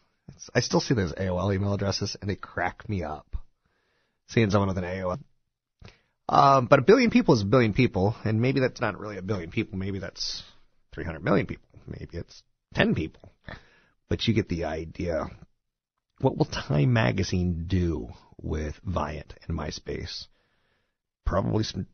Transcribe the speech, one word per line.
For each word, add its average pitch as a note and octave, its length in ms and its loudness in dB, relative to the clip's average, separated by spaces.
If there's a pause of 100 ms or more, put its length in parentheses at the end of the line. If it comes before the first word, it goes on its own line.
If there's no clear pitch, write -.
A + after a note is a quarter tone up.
(280)
It's, - 260 -20
I B2 60 4
still E3+ 200 0
see - 120 -2
those F#2+ 240 0
A F#2+ 120 -4
O F2+ 100 -2
L G2 120 0
email G2+ 220 0
addresses, G2 480 -2
and F#2+ 80 -6
they F#2+ 80 -4
crack - 500 -6
me G2 160 -2
up. D2+ 320 -10 (920)
Seeing A2 240 2
someone G2+ 180 2
with F2+ 80 -2
an F#2 80 -4
A F#2 200 -6
O F2+ 80 -2
L. A2+ 80 -6 (1080)
Um, C#3 380 6
but C3+ 140 6
a - 20 -2
billion A#3 260 8
people A#3 260 4
is A2 60 4
a G2 60 -2
billion A2+ 260 4
people, G#2+ 420 2 (120)
and A2 160 2
maybe C3+ 180 2
that's B2 220 -2
not G#2 180 -4
really G#2 160 -10
a F2+ 60 -10
billion F#2 280 -6
people. G2 280 -4
Maybe F#2+ 220 -4
that's - 420 -10 (500)
three - 120 -10
hundred D#2 200 -8
million G#2 220 2
people. - 240 -12 (160)
Maybe - 320 -12
it's - 240 -14 (320)
ten G#3 200 2
people. - 380 -8 (800)
But - 180 0
you A2 60 4
get G#2+ 160 0
the E2 140 -4
idea. D#2+ 680 -4 (880)
What C3 180 0
will C#3+ 80 4
Time C#3+ 460 0
Magazine F#2+ 760 2
do E2+ 440 0 (300)
with D#2 360 -6 (100)
Viant D#2 480 -6 (120)
and E2 120 -4
MySpace? - 680 -10 (1000)
Probably G#2+ 380 0
some - 300 -8